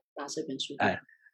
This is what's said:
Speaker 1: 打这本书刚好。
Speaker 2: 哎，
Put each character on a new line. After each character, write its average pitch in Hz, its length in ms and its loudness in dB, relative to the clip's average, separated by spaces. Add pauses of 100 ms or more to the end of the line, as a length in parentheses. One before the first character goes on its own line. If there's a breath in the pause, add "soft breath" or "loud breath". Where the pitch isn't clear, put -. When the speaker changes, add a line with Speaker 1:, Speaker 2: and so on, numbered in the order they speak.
(140)
Speaker 1:
打 147 100 -6
这 143 220 -4
本 135 120 -4
书 - 200 -6
刚 - 80 6
好。 - 80 4
Speaker 2:
哎， - 60 -4 (340)